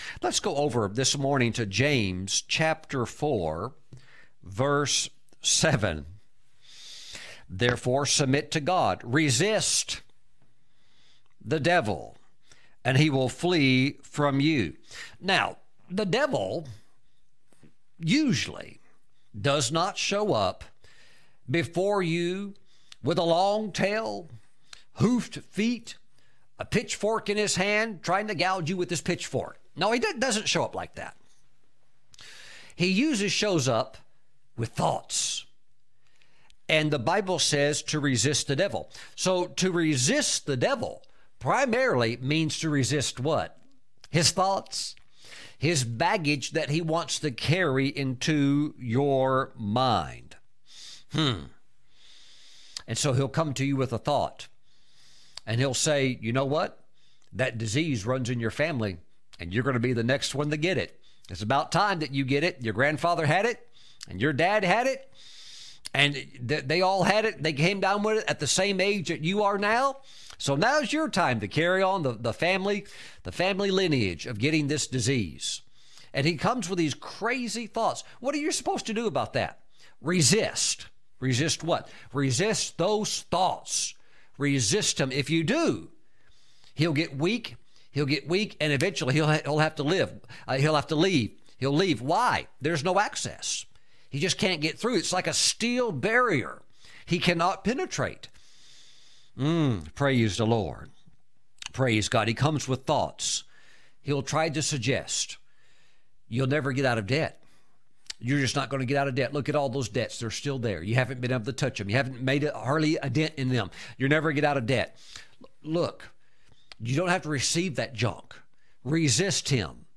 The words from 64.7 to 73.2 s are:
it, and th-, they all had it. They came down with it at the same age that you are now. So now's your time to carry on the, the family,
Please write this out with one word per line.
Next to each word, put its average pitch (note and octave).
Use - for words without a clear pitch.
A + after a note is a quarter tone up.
it, -
and C#3+
th-, D3
they D#3+
all F#3+
had G#3+
it. D#3+
They D#3+
came E3+
down G3
with G#3+
it G#3+
at D3
the D3
same F#3+
age G3+
that D#3+
you G3
are G3+
now. A#3
So C#3
now's A#3+
your D4+
time C#3
to G#2
carry F3
on F#3+
the, C3
the A2+
family, F#3+